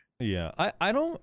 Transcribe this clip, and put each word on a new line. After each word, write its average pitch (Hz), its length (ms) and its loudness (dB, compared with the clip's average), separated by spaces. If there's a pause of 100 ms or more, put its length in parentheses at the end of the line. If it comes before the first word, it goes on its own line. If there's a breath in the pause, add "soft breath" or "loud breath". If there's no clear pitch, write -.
(200)
Yeah, 90 380 0
I, 202 240 0
I 190 120 2
don't, 311 300 0